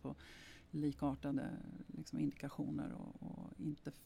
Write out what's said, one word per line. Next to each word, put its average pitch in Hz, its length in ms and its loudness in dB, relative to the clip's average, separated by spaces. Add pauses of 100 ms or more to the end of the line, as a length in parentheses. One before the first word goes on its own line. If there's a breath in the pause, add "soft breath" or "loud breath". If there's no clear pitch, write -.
på 139 120 -2 (560 loud breath)
likartade, 143 800 4 (360)
liksom, - 320 -2
indikationer 147 720 2
och, - 300 -6
och - 280 -6 (100)
inte 151 300 0 (160)